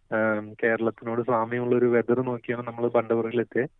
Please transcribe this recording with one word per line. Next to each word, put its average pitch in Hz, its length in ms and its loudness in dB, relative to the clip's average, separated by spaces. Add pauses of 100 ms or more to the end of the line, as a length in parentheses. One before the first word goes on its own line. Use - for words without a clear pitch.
(160)
ആം, 107 380 -2
കേരളത്തിനോട് 113 680 -2
സാമ്യമുള്ള 120 540 0
ഒരു 123 100 4
വെതർ 120 360 2
നോക്കിയാണ് 123 460 -6
നമ്മൾ 117 200 -2
ബണ്ടപുറയിലെത്തിയത്. 117 840 0 (100)